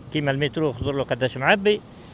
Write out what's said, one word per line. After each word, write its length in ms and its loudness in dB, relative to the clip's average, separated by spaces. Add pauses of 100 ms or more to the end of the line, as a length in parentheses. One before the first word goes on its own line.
(140)
كيما 180 2
المترو، 400 0
خذوا 220 -4
له 100 0
قداش 340 0
معبي، 440 2 (320)